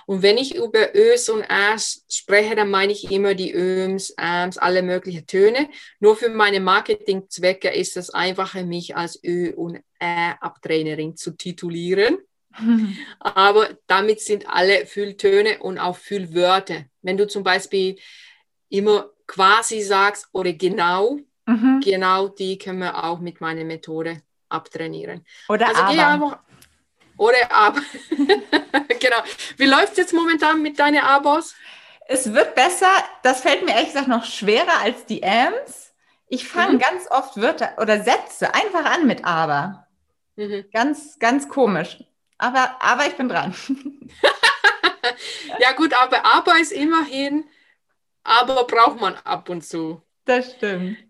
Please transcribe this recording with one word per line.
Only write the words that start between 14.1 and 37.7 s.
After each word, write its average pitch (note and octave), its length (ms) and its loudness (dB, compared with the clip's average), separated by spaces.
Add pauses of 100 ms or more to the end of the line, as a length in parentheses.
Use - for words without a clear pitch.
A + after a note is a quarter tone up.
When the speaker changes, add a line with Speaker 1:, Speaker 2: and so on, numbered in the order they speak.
Speaker 1:
sind G3+ 280 -4
alle F#3 360 2
Fülltöne G3+ 760 0
und F#3 180 -8
auch F3+ 180 -4
Füllwörter. F3+ 880 -2 (160)
Wenn F#3 160 -4
du G#3 100 2
zum G#3 160 -8
Beispiel F#3+ 540 -2 (720)
immer G3+ 400 0 (180)
quasi G#3 540 2
sagst G3+ 500 0
oder F3+ 220 -4
genau, F#3 680 0 (280)
Speaker 2:
Mhm. B3 360 2
Speaker 1:
genau F#3+ 440 2
die F#3+ 300 -6
können F#3 220 -10
wir F3 240 -6
auch E3+ 160 -6
mit E3+ 220 -12
meiner D#3+ 220 -6
Methode D#3+ 580 -10 (280)
abtrainieren. D#3+ 760 -10 (220)
Speaker 2:
Oder A3 200 2
Speaker 1:
Also - 160 2
geh D4+ 180 2
Speaker 2:
aber. - 20 6
Speaker 1:
einfach, D4 360 0 (800)
oder A#3+ 340 4
aber. G#3+ 340 4
<laughs> - 60 -18 (1080)
Genau. B3 180 2 (400)
Wie C4+ 80 2
läuft's D4+ 320 4
jetzt F4+ 160 0
momentan D#4+ 480 2
mit D4 180 -4
deinen D4 240 4
Abos? D4 520 2 (520)
Speaker 2:
Es - 260 -4
wird - 220 2
besser. F#4 360 4 (320)
Das C4 180 2
fällt F#4 240 0
mir D4 80 0
ehrlich A#3 160 0
gesagt C#4 180 -2
noch A#3 180 0
schwerer A3 580 0
als A3+ 220 -4
die - 180 -8
Ams. D4+ 680 -2 (340)
Ich - 200 -8
fange F4 300 2
Speaker 1:
Mhm. - 20 0
Speaker 2:
ganz E4 300 -2
oft - 280 -2
Wörter B3 400 -2